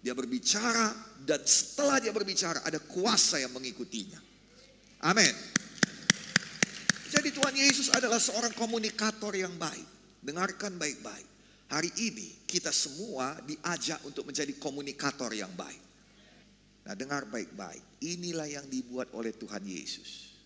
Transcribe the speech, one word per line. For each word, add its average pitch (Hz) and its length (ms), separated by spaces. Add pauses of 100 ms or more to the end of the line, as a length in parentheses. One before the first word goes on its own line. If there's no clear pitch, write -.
Dia 123 160
berbicara 220 800 (320)
dan 147 160
setelah - 560
dia 240 140
berbicara 190 500
ada 160 160
kuasa 190 560
yang 127 160
mengikutinya. 120 680 (840)
Amin. 170 300 (1800)
Jadi 294 260
Tuhan 277 160
Yesus 277 400
adalah 233 300
seorang 233 340
komunikator 214 800
yang 185 240
baik. 156 240 (400)
Dengarkan 185 540
baik-baik. 113 500 (420)
Hari 156 200 (120)
ini 113 320 (160)
kita 185 240
semua 147 720
diajak 156 560
untuk 139 240
menjadi 143 320
komunikator 139 720
yang 101 240
baik. - 240 (1040)
Nah, - 160
dengar 135 320
baik-baik. 101 720
Inilah 165 480
yang 143 160
dibuat 127 480
oleh 113 160
Tuhan 104 320
Yesus. - 720 (120)